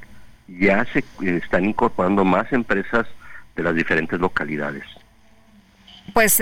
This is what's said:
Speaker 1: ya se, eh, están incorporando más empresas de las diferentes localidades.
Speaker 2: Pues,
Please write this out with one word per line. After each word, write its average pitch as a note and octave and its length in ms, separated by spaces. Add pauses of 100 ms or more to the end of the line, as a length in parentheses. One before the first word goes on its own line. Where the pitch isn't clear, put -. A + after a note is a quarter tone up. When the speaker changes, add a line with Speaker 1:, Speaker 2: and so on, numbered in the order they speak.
(480)
Speaker 1:
ya F#2+ 380
se, C#3+ 140
eh, F2+ 440
están F#2 220
incorporando G2+ 600
más F#2 260
empresas A2+ 540 (500)
de E2+ 80
las F2 120
diferentes E2 440
localidades. D2 680 (1300)
Speaker 2:
Pues, A3 280